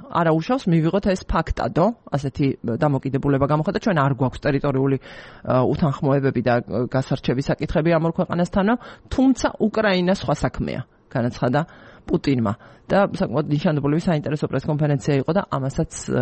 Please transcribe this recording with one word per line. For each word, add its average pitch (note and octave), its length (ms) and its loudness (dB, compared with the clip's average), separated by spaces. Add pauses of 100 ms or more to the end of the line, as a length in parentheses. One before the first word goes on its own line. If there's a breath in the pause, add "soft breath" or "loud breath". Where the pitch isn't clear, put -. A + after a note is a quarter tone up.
არა E3 260 2
უშავს, D#3+ 320 2
მივიღოთ E3 440 2
ეს F#3+ 160 0
ფაქტადო, - 600 0 (200)
ასეთი C#3+ 420 -2 (120)
დამოკიდებულება C#3 880 0
გამოხდა. D3+ 340 0
ჩვენ F#3+ 200 0
არ C#3 140 2
გვაქვს B2+ 260 -2
ტერიტორიული, C3+ 580 0 (420 loud breath)
ა, B2 280 2
უთანხმოებები C3+ 720 0
და, B2 120 2
ა, A#2+ 80 2 (220)
გასარჩევის C3 640 -2
საკითხები D#3 440 0
ამ E3 140 2
ორ E3 80 0
ქვეყანასთანო, F#3 600 0 (320 loud breath)
თუმცა C4+ 500 2
უკრაინა G3 600 2
სხვა - 200 -2
საქმეა, B2 460 -4 (240)
განაცხადა B2 540 0 (400 loud breath)
პუტინმა. B2 540 0 (280 loud breath)
და F#3+ 260 2
საკმაოდ D3 400 -2
ნიშანდობლივი D3 560 0
საინტერესო D3+ 440 -2
პრესკონფერენცია C#3+ 680 0
იყო C3+ 160 0
და F#3+ 140 2
ამასაც, C3+ 460 -4 (160)
ა, C3 140 0